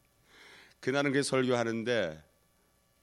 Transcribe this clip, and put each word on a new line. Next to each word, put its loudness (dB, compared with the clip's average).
그날은 0
그 2
설교하는데 0